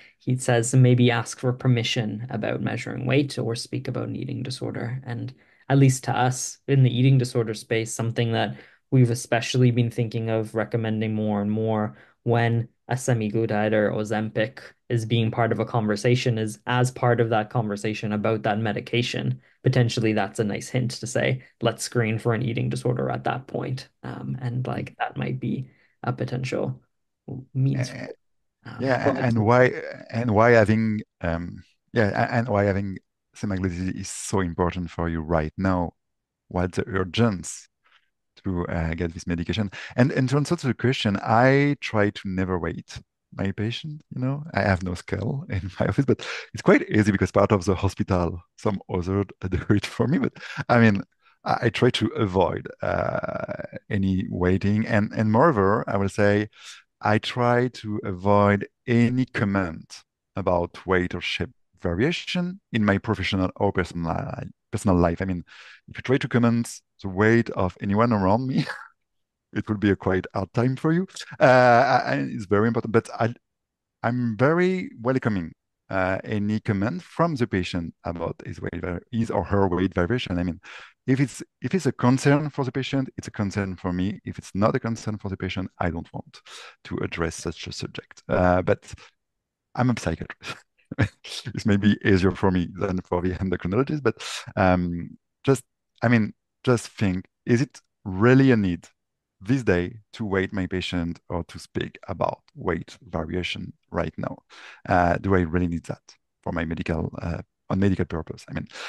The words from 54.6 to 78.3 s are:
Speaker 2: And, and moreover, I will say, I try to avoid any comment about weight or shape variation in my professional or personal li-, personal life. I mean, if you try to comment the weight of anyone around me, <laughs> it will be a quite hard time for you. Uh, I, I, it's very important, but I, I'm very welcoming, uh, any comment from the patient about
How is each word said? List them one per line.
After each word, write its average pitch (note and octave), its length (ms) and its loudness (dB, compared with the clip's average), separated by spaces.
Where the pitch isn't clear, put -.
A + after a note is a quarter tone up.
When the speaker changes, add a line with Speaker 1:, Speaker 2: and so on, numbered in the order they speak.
Speaker 2:
And, G#2+ 280 0
and G#2+ 160 2
moreover, A2+ 560 4
I - 100 -2
will G2 120 0
say, G#2 400 2
I G#2+ 160 2
try A#2+ 520 0
to G#2+ 340 -8
avoid G2+ 640 4
any A#2+ 380 2
comment G2 800 -4
about F2+ 500 -2
weight F2+ 300 2
or F2 60 -8
shape - 280 -6
variation E3+ 800 -2
in A2 140 2
my G2 120 4
professional F#2+ 600 0
or G2+ 140 0
personal E2+ 420 -4
li-, - 380 -8
personal G2+ 240 2
life. F2 260 4
I F#2+ 40 -2
mean, F2+ 180 -4
if - 80 -16
you - 40 -10
try C3 160 2
to B2+ 100 -4
comment A#2 520 2
the G2 80 -8
weight A2 420 4
of - 300 -2
anyone G#2+ 320 2
around G#2 340 2
me, C#3 180 0
<laughs> - 480 -20
it G#2 140 -4
will A2 100 -2
be G2 140 4
a F#2 40 4
quite F#2 380 0
hard G2 200 -6
time C3 220 0
for D#3 160 -2
you. F3+ 160 0
Uh, - 40 6
I, B2+ 680 6
I, - 20 0
it's A2+ 160 -8
very G#2 220 4
important, A#2 260 -2
but A2+ 160 2
I, A2+ 140 0
I'm A#2+ 360 -2
very F3+ 520 2
welcoming, A2+ 540 -2
uh, F#2+ 340 0
any G#2+ 360 -2
comment F#2+ 440 -2
from E3 320 -2
the A#2+ 100 0
patient F2+ 480 -2
about E2+ 420 -6